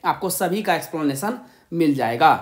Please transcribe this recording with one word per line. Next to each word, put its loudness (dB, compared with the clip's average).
आपको -2
सभी -2
का 0
एक्सप्लेनेशन -4
मिल 2
जाएगा। 4